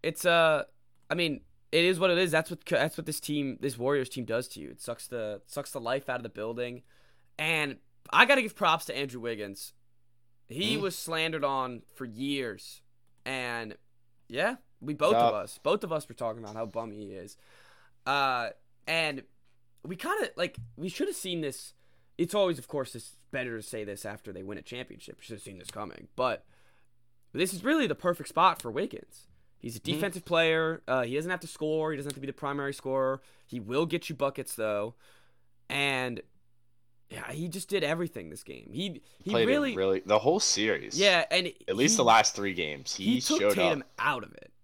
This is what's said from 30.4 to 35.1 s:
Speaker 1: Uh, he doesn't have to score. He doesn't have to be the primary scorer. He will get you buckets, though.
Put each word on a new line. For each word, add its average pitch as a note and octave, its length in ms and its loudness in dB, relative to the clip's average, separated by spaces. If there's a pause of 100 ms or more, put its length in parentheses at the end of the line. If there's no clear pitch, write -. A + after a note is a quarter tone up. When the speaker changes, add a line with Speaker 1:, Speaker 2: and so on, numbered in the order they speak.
Speaker 1:
Uh, B2+ 160 2
he A#2+ 120 -4
doesn't D#3+ 140 -2
have F3+ 120 -4
to E3 60 -14
score. D#3 440 -2
He D3 60 -4
doesn't C#3+ 140 -6
have C#3 40 -8
to C#3 60 -12
be C3+ 60 -8
the C3+ 60 -8
primary C#3+ 400 -4
scorer. C3 480 -2 (240)
He B2 140 -10
will B2 260 0
get E3 240 -4
you D#3+ 60 -6
buckets, C3+ 400 -4
though. A2 400 -2 (760)